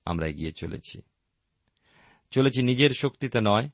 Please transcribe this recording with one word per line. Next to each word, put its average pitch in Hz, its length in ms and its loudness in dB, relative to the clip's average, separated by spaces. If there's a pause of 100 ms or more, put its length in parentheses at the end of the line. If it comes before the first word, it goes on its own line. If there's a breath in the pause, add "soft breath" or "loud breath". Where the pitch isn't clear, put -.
আমরা 82 220 -4
এগিয়ে 80 260 -6
চলেছি। - 500 -12 (1300 soft breath)
চলেছি 131 320 2
নিজের 127 280 4
শক্তিতে 131 520 -4
নয়, 107 320 2